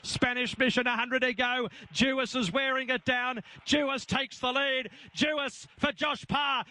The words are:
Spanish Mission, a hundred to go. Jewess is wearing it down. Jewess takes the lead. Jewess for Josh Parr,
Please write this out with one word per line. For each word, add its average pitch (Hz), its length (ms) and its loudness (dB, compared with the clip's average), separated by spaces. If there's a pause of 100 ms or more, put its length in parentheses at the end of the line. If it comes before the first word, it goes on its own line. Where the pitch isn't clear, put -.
Spanish 247 560 0
Mission, 247 300 2
a 240 80 0
hundred 247 260 2
to 254 140 2
go. 247 340 0 (240)
Jewess 262 400 2
is 214 180 0
wearing 262 380 0
it 254 160 0
down. 247 380 0 (200)
Jewess 269 440 0
takes - 320 -2
the 254 120 0
lead. 262 380 0 (240)
Jewess 294 520 0 (120)
for 285 140 0
Josh 294 360 -2
Parr, 277 440 0